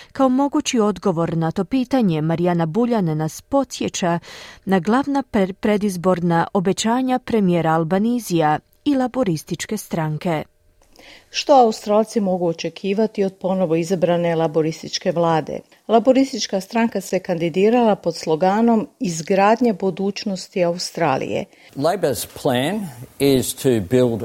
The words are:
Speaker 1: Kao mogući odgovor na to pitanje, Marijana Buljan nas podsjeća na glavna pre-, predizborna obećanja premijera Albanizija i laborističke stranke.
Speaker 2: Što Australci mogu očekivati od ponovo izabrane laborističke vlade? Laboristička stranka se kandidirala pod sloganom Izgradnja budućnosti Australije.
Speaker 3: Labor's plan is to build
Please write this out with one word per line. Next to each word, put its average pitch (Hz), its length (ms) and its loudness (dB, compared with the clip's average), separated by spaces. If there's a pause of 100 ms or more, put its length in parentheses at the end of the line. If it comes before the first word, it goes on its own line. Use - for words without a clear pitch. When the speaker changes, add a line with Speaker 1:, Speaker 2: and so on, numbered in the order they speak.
(120)
Speaker 1:
Kao 269 160 2
mogući 277 500 0
odgovor 180 580 0
na 160 140 0
to 190 140 -2
pitanje, 240 580 0
Marijana 170 440 0
Buljan 190 500 0
nas 156 240 -4
podsjeća 202 760 -2 (460)
na 190 140 2
glavna 269 440 0
pre-, 196 300 -2
predizborna 185 800 0 (200)
obećanja 226 680 0
premijera 175 520 0
Albanizija 165 880 0 (260)
i 285 100 2
laborističke 226 840 -2
stranke. 156 680 -4 (840)
Speaker 2:
Što - 240 2
Australci 220 680 4
mogu 180 280 0
očekivati 196 760 -2
od 190 160 -4
ponovo 185 360 0
izabrane 170 600 0
laborističke 160 760 -2
vlade? 160 480 0 (280)
Laboristička 240 720 2
stranka 226 400 -2
se 185 180 -4
kandidirala 190 760 2
pod 170 200 -4
sloganom 202 720 2 (120)
Izgradnja 196 720 2
budućnosti 190 920 -4
Australije. 165 800 -2 (320)
Speaker 3:
Labor's 143 500 -2 (160)
plan 156 460 -2 (300)
is 135 360 2
to - 140 -2 (220)
build 123 340 2